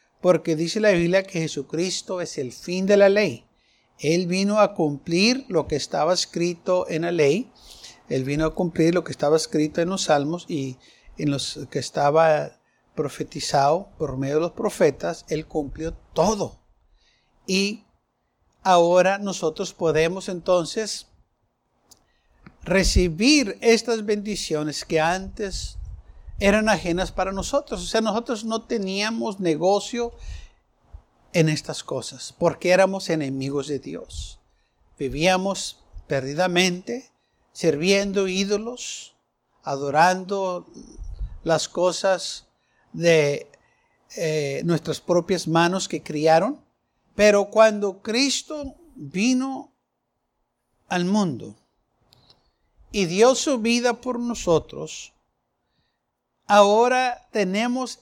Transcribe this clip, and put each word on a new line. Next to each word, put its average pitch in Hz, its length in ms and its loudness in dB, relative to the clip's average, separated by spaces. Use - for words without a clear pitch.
porque 165 360 2
dice 170 240 -4
la 214 100 6
Biblia 175 320 4
que 185 180 -6
Jesucristo 165 800 -6
es 165 180 -8
el 127 140 -6
fin 185 340 -4
de 202 100 6
la 202 120 8
ley. 196 380 2
Él 170 280 2
vino 196 340 2
a 202 140 4
cumplir 175 720 0
lo 160 200 0
que 156 80 0
estaba 156 360 0
escrito 175 760 -2
en 165 140 -4
la 175 100 -2
ley. 165 400 2
Él 135 160 -2
vino 147 220 -2
a 156 80 -4
cumplir 170 400 2
lo 170 100 0
que - 80 -12
estaba 147 240 2
escrito 156 440 0
en 170 100 0
los 190 140 -4
Salmos 156 440 0
y 135 300 -8
en 151 120 0
los 139 300 -6
que - 80 -6
estaba 147 800 2
profetizado 147 1040 -2
por 135 180 -6
medio 135 200 -4
de 156 60 2
los 170 100 -4
profetas. 170 760 -2
Él 156 180 -6
cumplió 156 460 -8
todo. 185 480 0
Y 196 380 -2
ahora 180 560 4
nosotros 185 560 -4
podemos 165 540 0
entonces 180 800 -2
recibir 190 960 2
estas 226 440 2
bendiciones 196 800 -4
que 156 160 0
antes 190 800 -4
eran 208 300 4
ajenas 180 440 0
para 190 200 -2
nosotros. 196 500 -4
O 175 40 -10
sea, 226 140 0
nosotros 220 440 -4
no 226 180 -4
teníamos 208 800 -4
negocio 196 720 0
en 160 160 4
estas 151 360 -6
cosas, - 540 -10
porque 170 320 0
éramos 190 400 2
enemigos 139 580 -4
de 143 100 -4
Dios. - 640 -12
Vivíamos 185 880 -2
perdidamente, 175 1080 -2
sirviendo 196 720 0
ídolos, 202 920 -6
adorando 180 1040 0
las 160 240 0
cosas 180 800 -2
de, 160 580 2
eh, 151 480 -4
nuestras 160 360 -2
propias 175 460 0
manos 170 420 2
que 156 140 -6
criaron. 160 640 2
Pero 202 360 4
cuando 208 520 2
Cristo 269 720 -4
vino 254 800 -4
al 180 160 -2
mundo 180 500 -2
y 202 120 0
dio 208 300 4
su 262 240 -2
vida 233 420 0
por 247 180 -6
nosotros, 170 920 -4
ahora 233 840 4
tenemos 226 720 -2